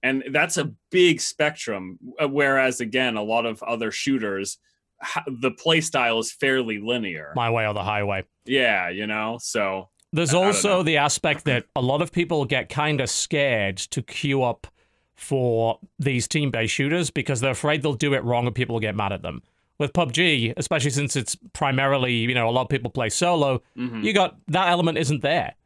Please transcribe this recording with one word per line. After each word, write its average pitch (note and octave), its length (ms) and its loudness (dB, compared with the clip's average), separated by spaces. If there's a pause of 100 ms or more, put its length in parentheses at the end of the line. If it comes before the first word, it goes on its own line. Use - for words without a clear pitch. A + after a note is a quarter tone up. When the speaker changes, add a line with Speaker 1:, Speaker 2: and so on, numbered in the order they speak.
Speaker 1:
And C3+ 280 0
that's D3+ 260 2
a C3 160 -2 (180)
big F3 300 6
spectrum, G#2 760 -4 (200)
uh, D3+ 80 0
whereas, C3+ 540 2
again, A#2+ 380 0
a G#2+ 40 -2
lot A2+ 220 0
of A2+ 180 -4
other A2+ 280 -4
shooters, G2+ 680 -2 (460)
ha-, - 240 -6
the B2+ 240 -2
play D#3+ 320 4
style A#2+ 380 0
is A2 120 -6
fairly C3 460 -2
linear. G2 580 -6
Speaker 2:
My A#2 140 0
way A2+ 160 0
or G#2 80 -2
the G2+ 80 -4
highway. G2+ 420 -2 (220)
Speaker 1:
Yeah, A#2 420 2
you G2 180 -6
know, G#2+ 360 -4
so F#2+ 480 -4 (200)
Speaker 2:
There's D3+ 220 0
Speaker 1:
I, E3+ 60 4
I - 20 4
don't F#3+ 60 4
Speaker 2:
also G3+ 220 2 (100)
Speaker 1:
know. F#3 60 2
Speaker 2:
the D#3 120 2
aspect C#3+ 480 0
that B2 220 0 (100)
a C3+ 60 -2
lot C3 180 2
of E3+ 120 -2
people E3 340 0
get B2 240 -2
kinda D3 360 0
scared A#2 680 0
to - 240 -6
queue C#3 420 -2
up A#2+ 240 -2 (500)
for A#2 600 0 (200)
these C3 280 0
team-based A#2+ 460 0
shooters D#3 380 0
because C3 320 -2
they're C3+ 80 2
afraid D3+ 320 0
they'll D3 100 0
do C#3 220 0
it C3 100 0
wrong A#2+ 220 2
and A#2+ 80 -2
people B2 180 0
will A2+ 80 0
get G#2+ 160 -2
mad G2+ 160 0
at F#2 80 -6
them. D2+ 220 -10 (340)
With C#3+ 160 -2
pub D#3+ 220 0
G, C#3+ 420 2
especially C#3+ 360 -2
since C#3+ 220 -2
it's B2+ 220 -4 (160)
primarily, C3+ 640 2
you A#2 180 2
know, A#2 160 2
a A#2 40 2
lot B2+ 100 4
of B2 80 -2
people B2 200 0
play A#2 200 0
solo, D3 500 2 (160)
Speaker 1:
Mm-hmm. A#2 260 -6
Speaker 2:
you G#3+ 120 0
got, F#3+ 240 2 (100)
that F3+ 200 2
element F3 280 2
isn't D3 240 0
there. C#3 460 0